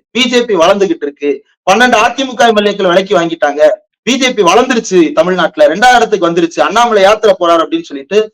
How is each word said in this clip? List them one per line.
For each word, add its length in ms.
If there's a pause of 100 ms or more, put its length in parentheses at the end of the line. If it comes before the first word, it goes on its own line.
(100)
பி 140
ஜே 200
பி 100
வளர்ந்துகிட்டு 480
இருக்கு, 280 (340)
பன்னெண்டு 320
அ 140
தி 140
மு 100
க 120
எம் 100
எல் 100
ஏக்கள் 200
விலைக்கு 280
வாங்கிட்டாங்க, 460 (420)
பி 140
ஜே 160
பி 100
வளர்ந்துருச்சு, 720
தமிழ்நாட்டுல 560
ரெண்டாவது 280
இடத்துக்கு 320
வந்துருச்சு, 320
அண்ணாமலை 420
யாத்திரை 360
போறாரு 240
அப்படின்னு 280
சொல்லிட்டு 300 (140)